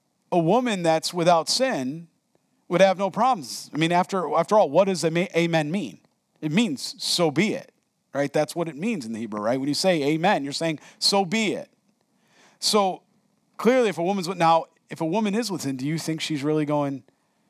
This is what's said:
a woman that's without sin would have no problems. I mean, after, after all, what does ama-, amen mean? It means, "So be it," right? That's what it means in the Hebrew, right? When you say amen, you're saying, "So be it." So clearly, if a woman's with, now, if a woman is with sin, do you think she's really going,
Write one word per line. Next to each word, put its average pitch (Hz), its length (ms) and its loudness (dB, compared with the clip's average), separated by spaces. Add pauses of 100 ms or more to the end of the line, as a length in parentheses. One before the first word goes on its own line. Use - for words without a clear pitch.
(320)
a 180 60 2
woman 196 440 2
that's 160 320 0
without 170 340 2
sin 165 600 -2 (600)
would 175 120 4
have 190 180 6
no 196 120 -2
problems. 185 640 -2
I 143 60 -6
mean, 160 140 2
after, 175 420 0
after 170 240 4
all, 180 100 6
what 170 160 4
does 185 200 -2
ama-, 170 320 0
amen 165 340 2
mean? 156 300 -6 (400)
It 156 100 -4
means, 190 480 -2
"So - 320 0
be 175 240 0
it," - 180 -12 (400)
right? 143 200 -2
That's 151 240 -2
what 165 120 -4
it 143 80 -12
means 170 300 -4
in 113 60 -8
the 107 80 -6
Hebrew, 107 200 -8
right? 117 180 0
When 135 100 -4
you 147 60 0
say 170 280 2
amen, 160 400 0
you're 139 100 -8
saying, 160 280 -4 (180)
"So 196 260 2
be 202 280 -2
it." 90 180 -8 (880)
So 196 440 0 (540)
clearly, 240 320 2
if 175 80 -4
a 170 60 -4
woman's 185 260 -2
with, 190 80 -6
now, 165 300 4 (240)
if 147 100 -10
a 165 60 -2
woman 202 280 0
is 220 160 -2
with 165 120 -6
sin, 135 140 -4
do 127 100 -6
you 160 100 -2
think 160 240 -4
she's 143 220 -4
really 151 240 0
going, 139 380 -4 (460)